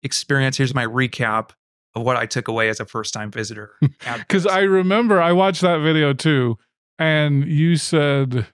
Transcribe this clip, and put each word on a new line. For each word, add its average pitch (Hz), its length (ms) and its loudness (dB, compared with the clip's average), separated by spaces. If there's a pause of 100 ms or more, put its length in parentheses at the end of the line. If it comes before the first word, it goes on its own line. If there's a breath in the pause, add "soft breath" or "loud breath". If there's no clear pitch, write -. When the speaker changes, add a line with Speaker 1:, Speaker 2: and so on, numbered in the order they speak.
Speaker 1:
experience. 135 540 -2
Here's 131 180 0
my 123 120 0
recap 113 640 -4 (440)
of 113 80 -8
what 123 140 0
I 117 100 -4
took 113 220 -6
away 113 200 0
as 110 120 -4
a 104 60 -10
first-time 107 460 -10
visitor 107 400 -10 (180)
Speaker 2:
<laughs> - 160 -18
Speaker 1:
at 120 220 -8
Speaker 2:
'Cause 190 160 0
Speaker 1:
this. 196 80 0
Speaker 2:
I 190 80 2
remember 196 600 2
I 170 120 4
watched 190 300 2
that 175 160 2
video 151 360 2
too, 127 420 0 (420)
and 151 480 2
you 165 300 2
said 139 760 0